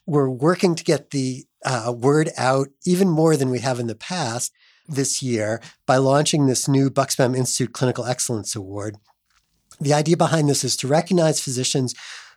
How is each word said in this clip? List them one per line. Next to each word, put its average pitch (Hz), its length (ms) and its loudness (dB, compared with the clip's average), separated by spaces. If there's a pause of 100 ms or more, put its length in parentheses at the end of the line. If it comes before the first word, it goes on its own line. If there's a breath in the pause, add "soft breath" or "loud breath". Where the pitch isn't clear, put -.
we're 143 240 0
working 165 460 0
to - 80 -10
get 151 260 -2
the, 131 360 -4 (200)
uh, 123 260 -2
word 143 460 2
out 135 300 0 (180)
even 180 240 2
more 160 260 4
than 135 140 0
we 127 100 -2
have 123 200 -4
in 120 80 -4
the 110 80 -6
past 120 580 -6 (340 soft breath)
this 139 360 -4
year 110 360 -2 (260 loud breath)
by 127 120 2
launching 143 480 2
this 131 220 0
new 135 240 2
Bucksbaum 127 440 0
Institute 127 380 -2
Clinical 123 320 -2
Excellence 117 500 -6
Award. 101 400 -10 (840)
The 139 120 0
idea 151 220 4
behind 156 320 4
this 139 160 2
is 127 140 -2
to - 100 -4
recognize 160 540 2
physicians 127 520 -2 (440 loud breath)